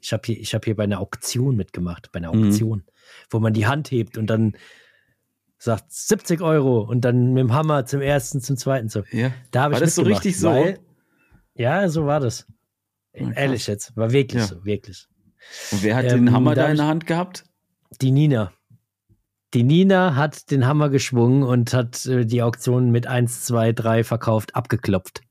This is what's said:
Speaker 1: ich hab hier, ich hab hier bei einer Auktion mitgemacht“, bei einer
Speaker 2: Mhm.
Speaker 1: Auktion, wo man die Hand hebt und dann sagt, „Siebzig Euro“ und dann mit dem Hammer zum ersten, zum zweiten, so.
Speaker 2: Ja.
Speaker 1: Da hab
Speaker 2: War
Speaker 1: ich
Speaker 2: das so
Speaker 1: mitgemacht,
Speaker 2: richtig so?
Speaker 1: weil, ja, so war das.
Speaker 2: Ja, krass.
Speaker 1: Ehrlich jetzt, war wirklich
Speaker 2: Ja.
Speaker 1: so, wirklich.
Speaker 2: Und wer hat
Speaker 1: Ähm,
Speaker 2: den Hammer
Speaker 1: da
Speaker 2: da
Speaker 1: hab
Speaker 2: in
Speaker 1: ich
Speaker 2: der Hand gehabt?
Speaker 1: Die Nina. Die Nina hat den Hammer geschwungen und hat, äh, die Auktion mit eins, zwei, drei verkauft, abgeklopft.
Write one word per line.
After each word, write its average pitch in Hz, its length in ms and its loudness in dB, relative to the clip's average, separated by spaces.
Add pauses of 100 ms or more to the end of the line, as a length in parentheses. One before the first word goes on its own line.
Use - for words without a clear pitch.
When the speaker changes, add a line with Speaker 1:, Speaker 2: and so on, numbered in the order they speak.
Speaker 1:
ich - 140 -6
hab 107 100 -6
hier, 110 160 -6
ich 107 140 -8
hab 107 100 -4
hier 110 100 -2
bei 104 100 -2
einer 101 140 -2
Auktion 123 580 -4
mitgemacht“, 87 540 -8
bei - 100 -12
einer 82 120 -6
Speaker 2:
Mhm. 107 140 4
Speaker 1:
Auktion, 107 380 0 (440)
wo 117 100 -2
man 110 140 2
die 107 140 0
Hand 143 240 -2
hebt 117 260 -4
und 110 120 -4
dann 110 280 2 (1000)
sagt, - 340 -4
„Siebzig 185 480 -2
Euro“ 139 400 2
und 117 220 -2
dann 123 320 2
mit 131 80 2
dem 117 100 2
Hammer 147 320 0
zum 139 160 -4
ersten, 139 400 -2
zum 131 160 -4
zweiten, 127 320 -2
so. 107 140 -6 (100)
Speaker 2:
Ja. 123 200 -2 (180)
Speaker 1:
Da 127 140 2
hab 147 80 0
Speaker 2:
War 123 60 0
Speaker 1:
ich 151 60 2
Speaker 2:
das 165 100 0
so 175 80 0
Speaker 1:
mitgemacht, 196 220 2
Speaker 2:
richtig 196 140 -2
so? 165 120 2
Speaker 1:
weil, 165 280 2 (760)
ja, 165 360 0
so 156 160 -2
war 147 140 0
das. 120 260 -4 (680)
Speaker 2:
Ja, - 140 -8
krass. 117 100 -6
Speaker 1:
Ehrlich 135 300 -2
jetzt, - 300 -8
war 113 160 0
wirklich 135 280 0
Speaker 2:
Ja. 107 60 2
Speaker 1:
so, 90 180 -10
wirklich. 98 420 -8 (640)
Speaker 2:
Und 101 120 -2
wer 107 140 2
hat 127 100 0
Speaker 1:
Ähm, 123 180 4
Speaker 2:
den 123 80 4
Hammer 131 220 4
Speaker 1:
da - 80 2
Speaker 2:
da - 20 4
Speaker 1:
hab 151 60 2
Speaker 2:
in 151 40 2
Speaker 1:
ich 151 60 2
Speaker 2:
der 147 60 2
Hand 160 200 -2
gehabt? 175 380 -4 (560)
Speaker 1:
Die 131 100 2
Nina. 135 420 2 (1000)
Die 120 100 4
Nina 185 540 4
hat 147 340 -2
den 135 160 2
Hammer 151 220 2
geschwungen 127 560 2
und 123 300 0
hat, 123 320 -4
äh, 127 200 0
die 120 160 0
Auktion 123 480 0
mit 117 160 0
eins, 123 380 -2
zwei, 113 280 0
drei 113 300 0
verkauft, 113 540 -2
abgeklopft. - 640 -4 (100)